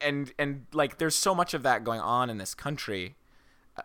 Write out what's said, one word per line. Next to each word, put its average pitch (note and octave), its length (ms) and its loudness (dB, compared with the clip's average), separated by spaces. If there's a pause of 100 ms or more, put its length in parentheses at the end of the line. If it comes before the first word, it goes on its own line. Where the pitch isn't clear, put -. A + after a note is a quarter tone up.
and, C#3+ 380 0
and, C#3+ 340 -2
like, D3 240 2
there's D#3+ 180 2
so F#3+ 200 4
much F3 180 2
of D3+ 80 -2
that A#2+ 220 4
going A2+ 160 -2
on A#2+ 320 0
in G#2+ 80 -6
this F#2+ 160 -8
country. G#2 600 -6 (640)
Uh, - 80 -10